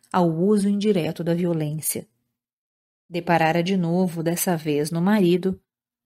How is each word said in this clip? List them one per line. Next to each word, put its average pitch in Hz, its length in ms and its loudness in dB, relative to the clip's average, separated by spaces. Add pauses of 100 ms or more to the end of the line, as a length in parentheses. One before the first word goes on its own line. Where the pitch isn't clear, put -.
(120)
ao 180 180 2
uso 196 400 2
indireto 196 540 0
da 170 100 0
violência. 156 720 -4 (1040)
Deparara 170 540 2
de 190 140 -2
novo, 170 440 0
dessa 170 340 -2
vez 151 360 -2
no 165 100 -2
marido, 185 580 2 (460)